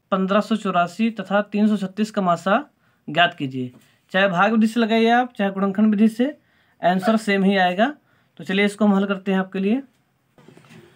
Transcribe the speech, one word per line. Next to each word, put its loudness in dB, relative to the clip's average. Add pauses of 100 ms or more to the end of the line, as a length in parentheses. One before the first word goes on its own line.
(100)
पन्द्रह 0
सौ -2
चौरासी -2
तथा -2
तीन 0
सौ 0
छत्तीस -6
का -4
मासा 0 (440)
ज्ञात 0
कीजिए। -8 (400)
चाहे 2
भाग 2
विधि 2
से -2
लगाइए 2
आप, 2
चाहे -2
गुणनखंड 0
विधि 4
से, -2 (560)
आंसर 0
सेम 0
ही 2
आएगा। 0 (520)
तो -16
चलिए 0
इसको -2
हम 4
हल 0
करते -4
हैं 0
आपके -6
लिए। -2 (1160)